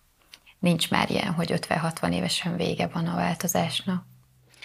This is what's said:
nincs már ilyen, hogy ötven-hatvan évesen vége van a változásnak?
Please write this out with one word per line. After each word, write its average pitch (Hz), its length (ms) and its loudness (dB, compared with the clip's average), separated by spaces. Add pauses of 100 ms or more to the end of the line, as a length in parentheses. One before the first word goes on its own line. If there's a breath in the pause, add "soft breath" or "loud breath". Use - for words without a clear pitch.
(600 soft breath)
nincs 175 300 2
már - 200 4
ilyen, - 240 0
hogy 165 180 0
ötven-hatvan 165 640 0
évesen 175 420 -2
vége 170 380 0
van 170 140 -2
a 170 80 -2
változásnak? 175 880 -2 (600 loud breath)